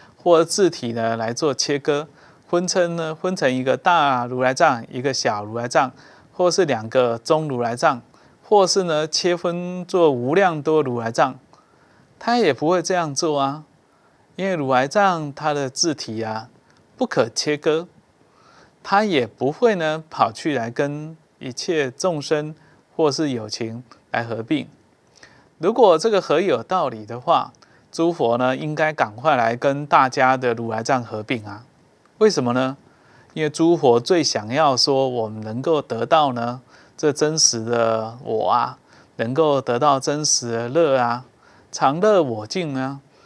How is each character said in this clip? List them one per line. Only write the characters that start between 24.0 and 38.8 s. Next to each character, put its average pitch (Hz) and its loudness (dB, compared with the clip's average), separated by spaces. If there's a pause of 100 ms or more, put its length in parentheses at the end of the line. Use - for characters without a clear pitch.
来 120 -2
合 113 -6
并。 123 -4 (920)
如 175 0
果 214 6
这 208 0
个 202 2
合 160 0
有 139 0
道 170 -2
理 110 -12
的 117 -10
话， 135 -2 (400)
诸 165 0
佛 120 0
呢 127 0
应 151 -6
该 156 0
赶 113 -2
快 139 2
来 117 2
跟 143 -2
大 135 4
家 131 2
的 123 0
如 117 -6
来 110 -6
藏 127 0
合 110 -8
并 110 -6
啊。 101 -16 (520)
为 220 6
什 151 2
么 120 0
呢？ 131 -2 (580)
因 156 -4
为 151 0
诸 165 2
佛 123 6
最 160 2
想 107 -4
要 139 2
说 135 2
我 120 -4
们 107 -10
能 110 -8
够 156 0
得 113 -6
到 147 2
呢 120 -6 (340)
这 147 0
真 156 0
实 120 0
的 113 0
我 107 -2
啊， 123 0 (380)